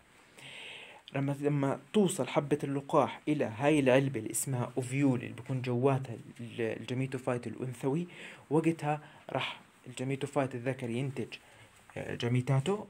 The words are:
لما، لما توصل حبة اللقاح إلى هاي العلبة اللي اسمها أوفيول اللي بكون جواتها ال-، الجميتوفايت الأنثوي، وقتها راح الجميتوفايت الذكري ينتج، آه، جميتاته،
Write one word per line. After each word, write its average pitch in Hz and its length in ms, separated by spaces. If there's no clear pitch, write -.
لما، 139 260
لما 143 380
توصل 180 340
حبة 147 360
اللقاح 139 640
إلى 147 180
هاي 143 340
العلبة 131 400
اللي 110 120
اسمها 123 460
أوفيول 131 460
اللي 110 100
بكون 127 280
جواتها 127 520
ال-، 113 220
الجميتوفايت 123 840
الأنثوي، 135 600
وقتها 151 520
راح - 300
الجميتوفايت 131 680
الذكري 123 420
ينتج، 135 360
آه، 101 180
جميتاته، 135 760